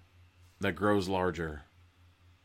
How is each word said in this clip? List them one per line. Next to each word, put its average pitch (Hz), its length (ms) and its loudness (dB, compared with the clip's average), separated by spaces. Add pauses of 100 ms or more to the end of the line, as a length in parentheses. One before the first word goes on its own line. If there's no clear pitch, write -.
(600)
that 95 140 0
grows 101 360 2
larger 85 540 -2 (800)